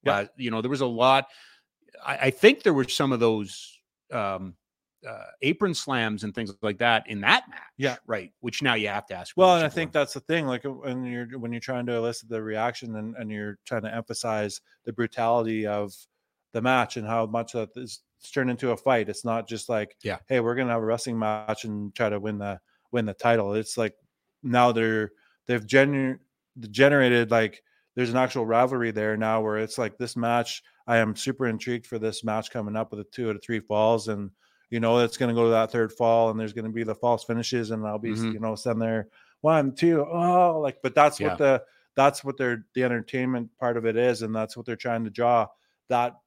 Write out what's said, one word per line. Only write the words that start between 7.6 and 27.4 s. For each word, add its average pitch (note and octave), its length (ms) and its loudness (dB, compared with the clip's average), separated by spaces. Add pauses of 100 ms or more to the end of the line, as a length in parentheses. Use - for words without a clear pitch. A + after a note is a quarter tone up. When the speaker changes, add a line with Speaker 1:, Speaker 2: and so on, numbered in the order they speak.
Speaker 1:
Yeah. C3 220 -4 (100)
Speaker 2:
right? G2+ 320 -6
Which A#2+ 220 -8
now B2+ 140 2
you G#2 120 -2
have G2+ 200 -6
to G2 60 -12
ask F2 220 -12
Speaker 1:
Well, F3+ 200 8
and - 20 4
I D#3+ 100 2
Speaker 2:
permission - 40 0
for. - 40 -10
Speaker 1:
think E3 160 -4
that's D3 220 0
the C3+ 80 -10
thing. D#3+ 260 0
Like, B2 180 -4
uh, C#3 60 -4
when B2+ 320 -6
you're, B2 340 -8
when A#2 140 -8
you're A#2 80 -8
trying B2 280 -6
to B2 80 -2
elicit A#2 340 -4
the A2 120 -4
reaction A2 540 -4
and, A2 220 -8
and A2 120 -10
you're G#2 360 -8
trying A2+ 160 -4
to A2 120 -8
emphasize A2 680 -6 (240)
the A#2 80 -8
brutality A2+ 760 0
of G#2 260 -4 (600)
the A#2 80 -2
match B2 340 2
and A2+ 100 -8
how A2+ 200 0
much A2+ 260 -4
that A2+ 240 -6
is, B2 260 -14 (200)
it's - 100 -20
turned B2+ 180 0
into A#2+ 220 -2
a A2 60 0
fight. A2+ 320 2
It's - 160 -10
not A2+ 200 -2
just A2+ 220 -10
like, G#2+ 360 -4
Speaker 2:
Yeah. F#2+ 240 -6
Speaker 1:
"Hey, C3 120 2
we're A#2 160 0
gonna B2+ 160 -2
have A#2 100 0
a G#2+ 40 -4
wrestling A#2 340 -2
match G#2+ 460 -4
and G#2 280 -8
try A2+ 140 -2
to G#2 100 -2
win G#2 200 -6
the, G2+ 240 -8 (300)
win A#2 140 -2
the G#2 80 -6
title." G#2+ 420 2
It's A2 220 -4
like A2 180 -4 (460)
now B2 300 4
they're, A2 400 0 (360)
they've A#2 200 -2
genu-, C3+ 520 2 (520)
generated, B2 580 6
like, A2+ 320 0 (340)